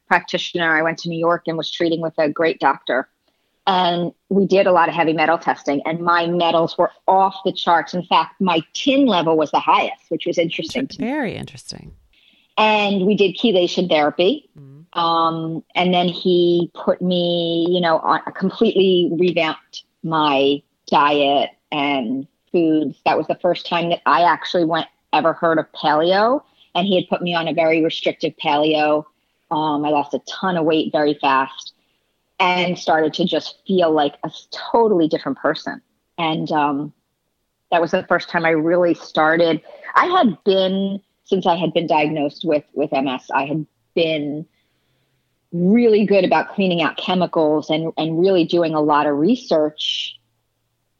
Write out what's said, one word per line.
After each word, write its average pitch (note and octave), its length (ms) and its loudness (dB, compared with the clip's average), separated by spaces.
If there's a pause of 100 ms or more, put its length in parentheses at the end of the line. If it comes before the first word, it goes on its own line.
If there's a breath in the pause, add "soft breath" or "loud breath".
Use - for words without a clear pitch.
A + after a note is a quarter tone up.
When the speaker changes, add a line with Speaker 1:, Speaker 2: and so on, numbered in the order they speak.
Speaker 1:
practitioner. F3 680 -2
I D#3 60 2
went D#3+ 180 -2
to E3+ 100 -8
New E3 100 -6
York E3 280 0
and E3 100 -4
was D#3 120 -6
treating E3 320 -2
with D#3+ 160 -6
a D#3 120 0
great E3 300 -2
doctor. C#3 500 -2 (560)
And F3 460 0 (160)
we G3 180 2
did F#3+ 220 2
a F#3 60 4
lot E3+ 160 4
of D3+ 60 -6
heavy E3 180 0
metal D#3+ 240 0
testing, C#3+ 480 -4
and E3 160 -4
my E3+ 260 0
metals E3+ 500 0
were F3 140 2 (160)
off F#3+ 280 4 (100)
the F3+ 80 -2
charts. E3+ 400 0
In F3+ 100 -4
fact, - 380 0
my F3 200 0 (120)
tin C#4 320 2
level E3 320 2
was D3+ 140 0
the D3 100 2
highest, D3+ 480 0
which - 160 -6
was E3+ 120 -4
interesting B2+ 440 -4
Speaker 2:
Inter-, - 160 -8
Speaker 1:
to - 40 -8
me. G#3+ 60 -4
Speaker 2:
very B3+ 300 -4
interesting. - 560 -16 (640 soft breath)
Speaker 1:
And G#3 480 2
we G#3 100 4
did F#3 220 2
chelation F3+ 500 2
therapy. F3 640 0 (100)
Speaker 2:
Mm-hmm. C#3+ 400 -12
Speaker 1:
Um, E3 640 -2 (120)
and F3+ 180 0
then F3+ 160 2
he F3 640 2
put - 280 -4
me, F3 680 -2
you F3+ 100 0
know, E3 200 2
on, - 220 0 (120)
completely F#3+ 840 2
revamped E3 680 -2 (180)
my C#3+ 580 0 (260)
diet C#3+ 640 2 (200)
and C#3 560 -4 (240)
foods. D#3 540 0
That D3+ 120 2
was D3+ 100 -4
the - 140 -4
first F3 240 -2
time E3+ 240 -2
that E3+ 160 -2
I D3+ 180 4
actually E3+ 420 0
went, D#3+ 220 -2 (260)
ever D#3 180 2
heard E3 260 0
of D3+ 140 -4
paleo. F#3 720 0 (320 soft breath)
And F#3+ 100 0
he G3 100 2
had E3+ 120 0
put - 140 -4
me F3 120 -4
on E3 140 -2
a D#3 60 -4
very D#3+ 280 2
restrictive D#3+ 520 -4 (100)
paleo. D3+ 640 2 (460)
Um, D3+ 340 -2
I D3 40 -2
lost D3 240 -2
a F#3 140 -2
ton F3+ 300 -4
of D#3 80 0
weight D#3+ 260 0
very D3+ 240 0
fast C3+ 580 -2 (680)
and F3+ 380 0
started D#3+ 360 0
to E3+ 120 -2
just - 400 -4
feel F3+ 260 2
like D3 320 0
a E3 40 -8
s-, - 240 -16
totally G#3+ 560 0
different - 320 -6
person. - 420 -6 (360)
And, E3 340 -4
um, D3 420 -2 (800)
that E3+ 100 2
was E3 100 -2
the F#3 120 0
first - 260 -2
time E3+ 160 -2
I E3 40 2
really E3 440 2
started. E3 680 0 (340 loud breath)
I A#3+ 120 4
had F4 360 2
been, F#3+ 580 0 (220)
since F#3+ 240 -2
I E3+ 80 2
had E3 180 -2
been D#3+ 140 0
diagnosed D3+ 560 -2
with, D3+ 300 0
with D3 180 -4
M C#3 160 -2
S, B2+ 260 -8
I C3+ 120 0
had D3+ 200 -4 (300)
been D#3 500 -2 (1080)
really G#3+ 540 4
good F#3+ 200 4
about D#3+ 280 0
cleaning F3+ 280 0
out - 160 -2
chemicals E3+ 720 0
and, D#3+ 280 -4
and D#3+ 220 -2
really F#3 240 4
doing E3 300 0
a D#3 80 0
lot D3+ 240 2
of D3 120 0
research D#3+ 1040 -2 (800)